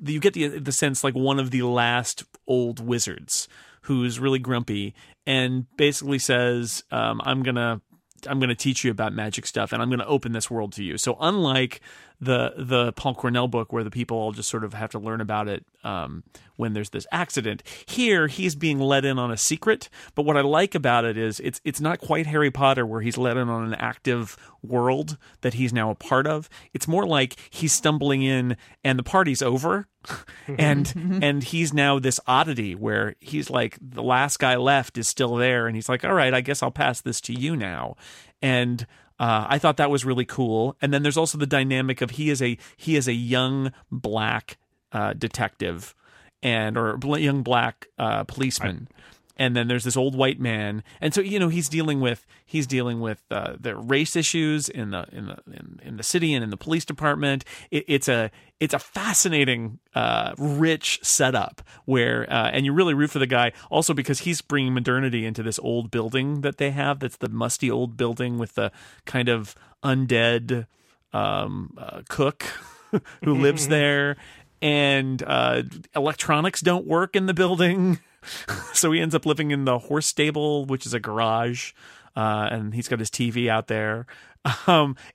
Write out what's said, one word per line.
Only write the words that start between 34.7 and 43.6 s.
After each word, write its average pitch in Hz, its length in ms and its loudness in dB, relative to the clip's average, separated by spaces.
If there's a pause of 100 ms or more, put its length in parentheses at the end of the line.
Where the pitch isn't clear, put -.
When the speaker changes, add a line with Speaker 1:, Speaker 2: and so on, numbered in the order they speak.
Speaker 1:
is 117 120 -2
still 120 260 0
there, 120 320 2
and 113 100 -2
he's 110 120 -6
like, 127 160 -2
"All 190 100 2
right, 135 180 4
I 127 80 2
guess 135 220 -4
I'll 135 80 0
pass 131 300 0
this 120 220 -6
to 117 120 -8
you 151 220 -2
now." 87 400 -6 (440)
And, 123 460 0 (320)
uh, 110 300 2
I 143 120 2
thought 156 160 4
that 147 160 4
was 127 120 2
really 127 200 0
cool. 120 580 0
And 143 100 2
then 143 120 2
there's 147 120 2
also 160 220 0
the 143 80 0
dynamic 131 540 0
of 123 100 -2
he 147 200 -2
is 135 120 0
a, 120 160 0 (180)
he 160 200 0
is 127 100 2
a 123 60 2
young 127 600 0 (180)